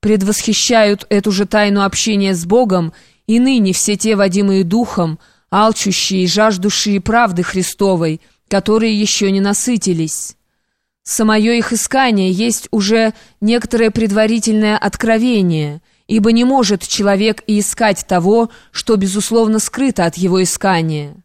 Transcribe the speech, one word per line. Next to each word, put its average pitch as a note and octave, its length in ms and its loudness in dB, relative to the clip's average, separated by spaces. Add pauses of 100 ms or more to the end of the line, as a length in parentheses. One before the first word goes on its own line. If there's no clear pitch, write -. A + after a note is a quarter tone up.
Предвосхищают G#3 1080 0
эту G#3 220 0
же G3 120 0
тайну G3+ 380 2
общения G3 520 0
с E3+ 120 -6
Богом F#3 480 2 (320)
и A3+ 140 2
ныне B3 340 2
все G#3 220 -2
те, A3 200 0
водимые G3 480 2
Духом, F3 540 -2 (320)
алчущие F#3+ 720 0
и F3+ 40 0
жаждущие G3 720 0
правды G#3+ 420 0
Христовой, F3 760 -2 (280)
которые G#3+ 520 0
еще G3+ 300 0
не G3 100 0
насытились. G3 960 -2 (680)
Самое A3 560 0
их A3+ 140 -2
искание A3+ 580 0
есть G#3+ 400 -4
уже A3 440 0 (260)
некоторое A3+ 500 0
предварительное G#3+ 880 0
откровение, G3 1000 0 (260)
ибо A3 240 2
не A#3 140 4
может A#3+ 420 0
человек G3+ 640 0
и G#3 100 2
искать G#3 480 -2
того, G3+ 440 2 (200)
что, - 240 -2
безусловно, G#3+ 640 0
скрыто A#3+ 460 -2
от E3+ 120 -2
его F#3 240 0
искания. D#3+ 840 -2